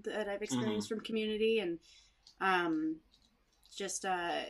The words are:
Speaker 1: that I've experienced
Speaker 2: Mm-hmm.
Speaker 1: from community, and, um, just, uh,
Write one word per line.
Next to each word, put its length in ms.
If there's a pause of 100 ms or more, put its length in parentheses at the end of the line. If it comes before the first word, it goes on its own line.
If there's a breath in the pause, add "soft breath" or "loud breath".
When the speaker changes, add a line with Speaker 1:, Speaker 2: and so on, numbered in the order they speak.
Speaker 1:
that 260
I've 120
experienced 480
Speaker 2:
Mm-hmm. 100
Speaker 1:
from 40
community, 560
and, 200 (600 soft breath)
um, 600 (760)
just, 300
uh, 440